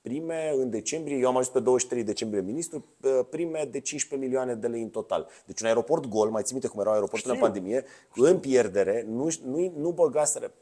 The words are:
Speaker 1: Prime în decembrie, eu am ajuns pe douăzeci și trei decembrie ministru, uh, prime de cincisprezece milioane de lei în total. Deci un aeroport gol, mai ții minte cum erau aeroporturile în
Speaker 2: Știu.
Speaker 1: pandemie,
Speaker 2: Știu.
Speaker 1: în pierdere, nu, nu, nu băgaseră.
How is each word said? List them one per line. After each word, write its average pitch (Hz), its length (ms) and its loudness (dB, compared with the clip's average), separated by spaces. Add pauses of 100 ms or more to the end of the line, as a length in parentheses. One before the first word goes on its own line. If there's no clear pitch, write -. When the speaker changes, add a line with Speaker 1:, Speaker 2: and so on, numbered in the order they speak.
Speaker 1:
Prime 156 560 -4
în 131 140 2
decembrie, 143 460 -4
eu 127 120 4
am 127 80 4
ajuns 127 160 0
pe 127 80 2
douăzeci 120 220 4
și - 60 -6
trei 120 140 -2
decembrie 104 380 -2
ministru, 135 440 -6 (180)
uh, 131 180 2 (100)
prime 156 400 -4
de 139 100 -6
cincisprezece 135 480 -6
milioane 127 260 0
de 110 120 -4
lei 117 160 -2
în 110 60 -6
total. 92 400 -4 (180)
Deci - 140 -10
un 113 60 -2
aeroport 120 400 2
gol, 107 240 2
mai 110 120 -2
ții 110 100 -6
minte 127 160 -4
cum 107 120 -6
erau 104 120 2
aeroporturile 110 460 0
în 123 80 4
Speaker 2:
Știu. 107 60 2
Speaker 1:
pandemie, 101 320 -4 (260)
Speaker 2:
Știu. 120 140 4
Speaker 1:
în 175 140 8
pierdere, 110 680 2
nu, 123 200 -2 (160)
nu, 165 320 -2
nu 151 140 -2
băgaseră. 147 720 0